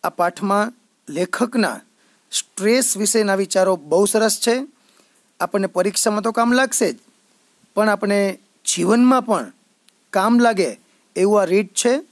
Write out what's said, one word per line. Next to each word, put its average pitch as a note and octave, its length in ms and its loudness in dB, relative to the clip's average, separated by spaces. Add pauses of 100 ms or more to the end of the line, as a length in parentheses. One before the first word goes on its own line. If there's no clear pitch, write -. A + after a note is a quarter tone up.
આ E3+ 40 -4
પાઠમાં G3 640 -2 (360)
લેખકના F3+ 720 -2 (520)
સ્ટ્રેસ A#3 640 -2
વિશેના G3+ 380 0
વિચારો F#3+ 420 0
બહુ D#3+ 300 0
સરસ G#3+ 340 0
છે. B3+ 260 -2 (720)
આપણને F#3+ 260 -2
પરીક્ષામાં G3+ 560 -2
તો A3+ 100 -2
કામ A#3 200 0
લાગશે B3 400 0
જ, A#3 60 -14 (760)
પણ G#3+ 140 2
આપણે G3+ 500 -2 (280)
જીવનમાં A#3+ 560 2
પણ D#3 300 -4 (580)
કામ A3 280 2
લાગે G3 380 2 (400)
એવું G3+ 260 4
આ - 20 2
રીડ F#3+ 300 0
છે. B3+ 260 0 (120)